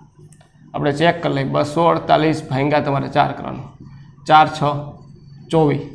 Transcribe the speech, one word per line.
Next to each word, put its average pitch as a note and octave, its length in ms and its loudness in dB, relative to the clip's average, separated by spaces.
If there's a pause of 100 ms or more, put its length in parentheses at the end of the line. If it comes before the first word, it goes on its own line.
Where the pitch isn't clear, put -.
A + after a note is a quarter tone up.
(760)
આપણે C#3+ 240 -2
ચેક E3+ 240 4
કરી C#3+ 140 -2
લઈએ, C#3 180 -2
બસો D3 280 0 (100)
અડતાલીસ D#3 460 2 (120)
ભાગ્યા C#3+ 340 0
તમારે C#3 320 -4
ચાર C#3 220 2
કરવાનું. C3 280 -12 (600)
ચાર D#3 180 8 (100)
છ - 40 -10 (920)
ચોવીસ, D3+ 300 2 (120)